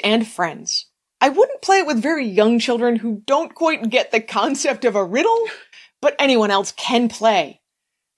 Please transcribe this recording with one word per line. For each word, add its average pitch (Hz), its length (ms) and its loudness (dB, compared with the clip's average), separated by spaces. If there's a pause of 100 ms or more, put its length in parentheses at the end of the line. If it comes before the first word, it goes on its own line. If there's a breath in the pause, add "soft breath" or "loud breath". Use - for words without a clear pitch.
and 220 240 0
friends. - 600 -6 (340)
I 269 80 4
wouldn't 480 320 0
play 392 160 4
it 359 100 0
with 262 140 -2
very 294 240 -2
young 214 340 2
children 240 380 0
who 214 280 -6
don't 285 300 -2
quite 311 340 -2
get 240 220 0
the 226 100 0
concept 254 640 -2
of 208 100 0
a 202 80 0
riddle, 403 440 0 (540 loud breath)
but 285 180 0
anyone 240 320 2
else 202 200 0
can 240 380 0
play. 196 520 0 (560)